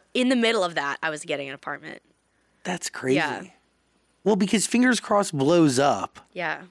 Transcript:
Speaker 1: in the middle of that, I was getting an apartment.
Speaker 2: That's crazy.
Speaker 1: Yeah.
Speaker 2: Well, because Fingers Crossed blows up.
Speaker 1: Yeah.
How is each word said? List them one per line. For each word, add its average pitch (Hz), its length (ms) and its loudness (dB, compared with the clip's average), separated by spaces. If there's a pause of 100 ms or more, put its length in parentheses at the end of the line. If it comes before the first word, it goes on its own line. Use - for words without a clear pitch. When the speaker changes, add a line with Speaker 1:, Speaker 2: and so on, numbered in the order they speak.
(140)
Speaker 1:
in 254 160 2
the 262 60 4
middle 226 280 2
of 170 120 -4
that, 143 280 -4
I 160 60 0
was 151 140 -8
getting 143 240 -6
an 135 60 -12
apartment. 143 480 -12 (640)
Speaker 2:
That's - 260 -6
crazy. 131 280 -2
Speaker 1:
Yeah. 147 260 -2 (800)
Speaker 2:
Well, 208 120 4
because 196 300 0
Fingers 247 340 2
Crossed 202 380 0
blows 147 420 4
up. 123 400 0 (140)
Speaker 1:
Yeah. 160 380 -6